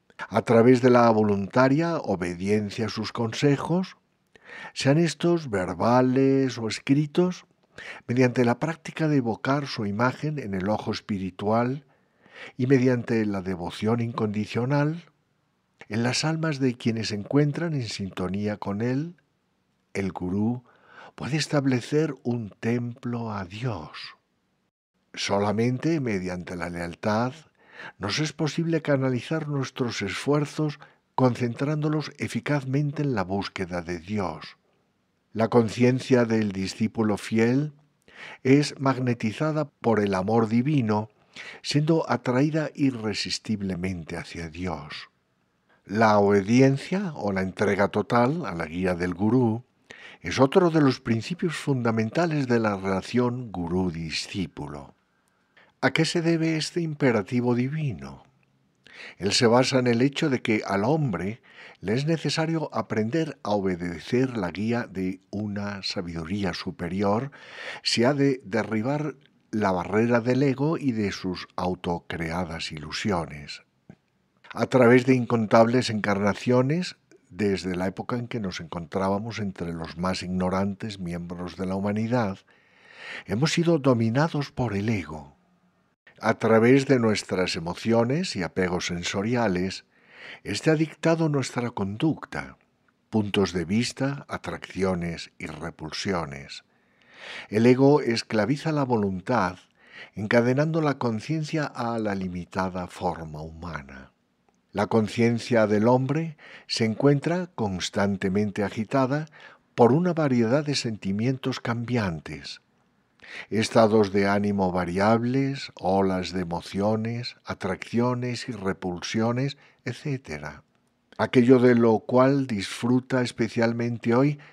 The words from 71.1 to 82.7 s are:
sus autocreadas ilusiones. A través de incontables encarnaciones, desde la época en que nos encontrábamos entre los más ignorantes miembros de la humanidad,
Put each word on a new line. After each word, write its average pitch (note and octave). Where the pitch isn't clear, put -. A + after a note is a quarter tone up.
sus F2+
autocreadas E2+
ilusiones. D#2
A G#2+
través B2
de C3
incontables A#2
encarnaciones, A2+
desde F#2
la F#2
época G2+
en A#2+
que B2
nos F#2
encontrábamos G2
entre F#2
los E2
más F2+
ignorantes F#2+
miembros F2
de F#2+
la F#2
humanidad, G#2+